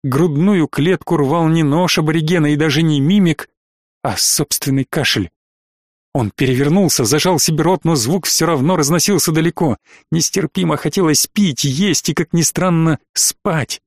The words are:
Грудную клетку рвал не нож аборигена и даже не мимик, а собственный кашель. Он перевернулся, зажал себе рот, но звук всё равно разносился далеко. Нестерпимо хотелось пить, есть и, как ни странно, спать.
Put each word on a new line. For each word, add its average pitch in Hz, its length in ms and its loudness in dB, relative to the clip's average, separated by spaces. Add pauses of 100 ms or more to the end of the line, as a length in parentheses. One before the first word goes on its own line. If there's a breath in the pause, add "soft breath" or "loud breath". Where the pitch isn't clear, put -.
Грудную 156 640 2
клетку 170 480 0
рвал 160 320 2
не 165 160 2
нож 160 340 0
аборигена 156 540 0
и 147 40 0
даже 151 260 0
не 151 180 2
мимик, 170 480 2 (540)
а 104 140 -4
собственный - 680 -2
кашель. - 460 -2 (840)
Он 113 160 0
перевернулся, 139 760 0
зажал 151 340 0
себе 160 260 0
рот, 175 200 0
но 165 120 0
звук 143 300 -2
всё - 200 0
равно 165 300 0
разносился 165 560 0
далеко. 160 460 0 (320 soft breath)
Нестерпимо 165 680 -2
хотелось 156 500 0
пить, 185 380 0
есть 147 440 -2
и, 160 60 -2
как - 180 -4
ни 170 100 2
странно, 165 580 0 (140)
спать. - 720 -4